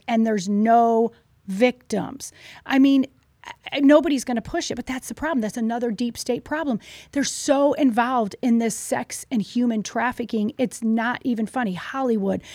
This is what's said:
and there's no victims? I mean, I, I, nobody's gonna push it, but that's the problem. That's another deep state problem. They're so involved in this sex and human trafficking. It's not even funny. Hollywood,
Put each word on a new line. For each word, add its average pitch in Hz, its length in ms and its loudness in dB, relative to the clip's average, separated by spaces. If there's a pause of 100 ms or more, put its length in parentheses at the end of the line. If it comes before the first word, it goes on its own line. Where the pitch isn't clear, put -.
and 226 180 2
there's 208 240 0
no 226 640 4 (360)
victims? 214 840 -2 (320)
I 269 140 2
mean, 269 280 6 (380)
I, - 80 -16 (220)
I, 285 60 -2
nobody's 294 440 6
gonna 233 180 -4
push - 300 -6
it, - 20 -6
but 247 120 -8
that's 254 220 -10
the 226 60 -10
problem. 302 260 -2
That's 214 160 -4
another 233 360 -2
deep 233 260 -4
state - 240 -4
problem. 294 380 -4 (320)
They're 277 100 0
so 285 520 2
involved 240 680 2
in 233 160 4
this 226 160 0
sex - 560 -6
and 233 100 0
human 226 440 -2
trafficking. 226 760 -2
It's - 240 -4
not 226 400 0
even 233 240 -2
funny. 220 280 -4
Hollywood, 208 680 -2 (120)